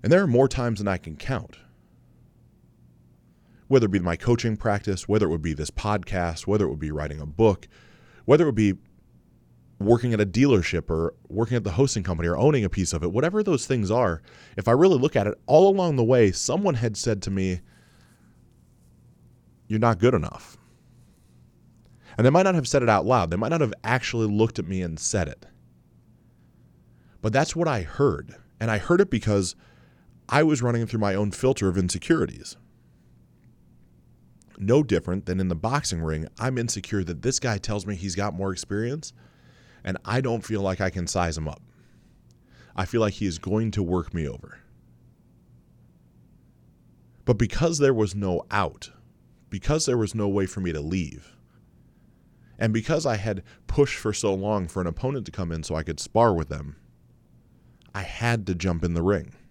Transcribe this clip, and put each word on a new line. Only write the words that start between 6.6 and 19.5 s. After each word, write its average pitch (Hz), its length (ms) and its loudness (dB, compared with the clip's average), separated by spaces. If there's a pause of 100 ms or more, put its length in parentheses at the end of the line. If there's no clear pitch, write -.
it 67 40 0
would 73 100 -6
be 78 100 -6
writing 73 300 -6
a 73 60 -10
book, 92 420 2 (560)
whether 156 220 6
it - 20 2
would 123 80 0
be 101 200 4 (1000)
working 117 360 2
at 104 80 2
a 104 40 4
dealership 98 640 2
or 82 260 0 (120)
working 113 300 -2
at 98 80 -4
the 101 60 -4
hosting 113 300 0
company 85 280 -2
or 85 80 0
owning 131 260 2
a 92 60 0
piece 92 240 -2
of 80 100 -4
it, 85 80 -2
whatever 175 320 0
those 170 240 -2
things 107 240 -2
are, 107 300 0 (340)
if 98 140 -2
I - 20 6
really 160 260 6
look 127 200 0
at 101 100 0
it, 104 100 -4 (100)
all 160 200 8
along 180 300 2
the 120 60 2
way, 113 280 6
someone 170 440 -2
had 110 200 -4
said 107 280 -4
to 98 80 -6
me, 95 280 -2 (2000)